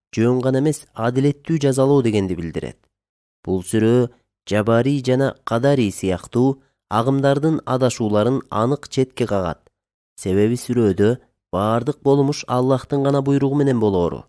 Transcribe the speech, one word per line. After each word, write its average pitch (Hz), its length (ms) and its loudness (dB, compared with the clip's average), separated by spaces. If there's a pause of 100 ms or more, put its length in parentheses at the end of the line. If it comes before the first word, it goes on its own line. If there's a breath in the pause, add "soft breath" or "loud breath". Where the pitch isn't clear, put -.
(120)
жөн 123 320 2
гана 131 160 0
эмес, 151 320 -2
адилеттүү 135 720 -2
жазалоо 135 400 4
дегенди 98 320 0
билдирет. 80 420 -8 (640)
Бул 92 200 -2
сүрө 117 460 2 (380 soft breath)
Жабари 117 580 0
жана 131 280 0 (100)
Кадари 120 460 0
сыяктуу 113 720 -2 (280 soft breath)
агымдардын 139 760 0
адашууларын 120 840 0
анык 120 380 -2
четке 127 380 -2
кагат. 92 340 -2 (560)
Себеби 104 400 0
сүрөдө 113 600 0 (340 soft breath)
баардык 113 500 -2
болумуш 143 440 0
Аллахтын 131 560 -2
гана 139 200 0
буйругу 139 340 0
менен 139 240 0
болоору. 87 480 0